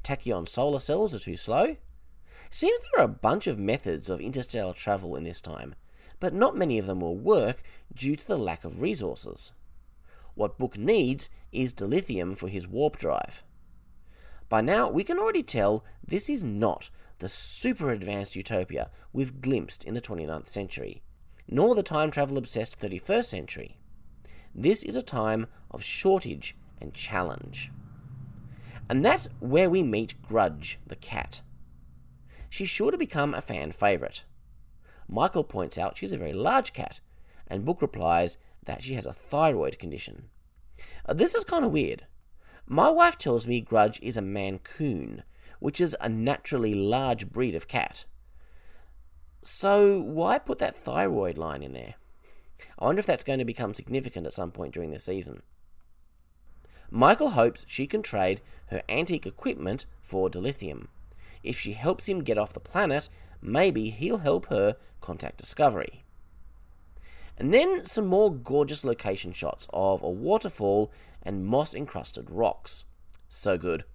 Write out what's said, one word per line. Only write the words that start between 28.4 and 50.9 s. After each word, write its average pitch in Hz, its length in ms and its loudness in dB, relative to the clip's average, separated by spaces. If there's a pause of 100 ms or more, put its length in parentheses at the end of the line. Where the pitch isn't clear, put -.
And 131 140 4
that's - 260 6 (120)
where 160 300 6
we 185 120 4
meet 110 380 0
Grudge, 85 680 0
the - 100 -12
cat. - 440 -8 (1120)
She's - 180 -4
sure 233 220 2
to 370 80 -2
become 147 340 0
a - 80 -4
fan 78 320 -6
favourite. 95 520 0 (840)
Michael 147 340 2
points - 360 -4
out 90 180 -2
she's 190 160 -6
a 170 60 -4
very 80 160 -6
large 180 400 2
cat, - 260 -10 (480)
and 98 160 -4
Book - 160 0
replies 87 560 2 (280)
that - 180 -6
she 131 120 -8
has 107 120 -6
a 62 60 -8
thyroid 139 680 0
condition. 69 500 -12 (800)
Uh, - 80 0
this 339 200 4
is 440 100 4
kinda 330 220 2
weird. 143 400 0 (600)
My 170 220 6
wife 330 300 6
tells 120 280 2
me 120 140 2
Grudge 107 420 6
is 113 140 -4
a 107 60 -2
Mancoon, 95 1000 -4 (380)
which - 200 0
is 175 200 4
a 107 80 -2
naturally 113 680 0
large 110 560 2
breed 117 240 0
of 82 140 -6
cat. - 380 -4 (1400)
So 202 580 6
why 165 380 2
put - 200 -4
that - 180 0
thyroid 120 600 0